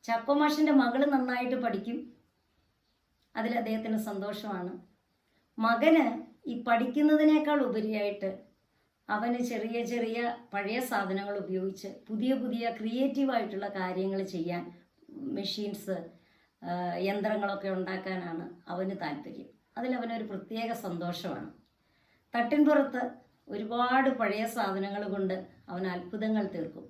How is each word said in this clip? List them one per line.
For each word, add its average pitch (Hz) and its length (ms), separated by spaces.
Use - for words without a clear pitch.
ചാക്കോ 226 360
മാഷിൻ്റെ 294 420
മകള് 262 300
നന്നായിട്ട് 247 500
പഠിക്കും, 226 340
അതിൽ 226 220
അദ്ദേഹത്തിന് 220 360
സന്തോഷമാണ്. 196 680
മകന് 277 380
ഈ - 20
പഠിക്കുന്നതിനേക്കാൾ 294 920
ഉപരിയായിട്ട് 208 600
അവന് 240 240
ചെറിയ 226 280
ചെറിയ 233 300
പഴയ 202 240
സാധനങ്ങൾ 196 520
ഉപയോഗിച്ച് 185 480
പുതിയ 220 240
പുതിയ 233 340
ക്രിയേറ്റീവായിട്ടുള്ള 226 920
കാര്യങ്ങൾ 190 400
ചെയ്യാൻ, 175 300
മെഷീൻസ്, 196 600
ആ, 175 40
യന്ത്രങ്ങളൊക്കെ 202 680
ഉണ്ടാക്കാനാണ് 180 680
അവന് 190 300
താല്പര്യം. - 460
അതിലവനൊരു 233 540
പ്രത്യേക 220 380
സന്തോഷമാണ്. 175 640
തട്ടിൻപുറത്ത് 277 680
ഒരുപാട് 247 560
പഴയ 214 240
സാധനങ്ങൾ 202 480
കൊണ്ട് 190 200
അവൻ 185 120
അത്ഭുതങ്ങൾ 214 500
തീർക്കും. - 340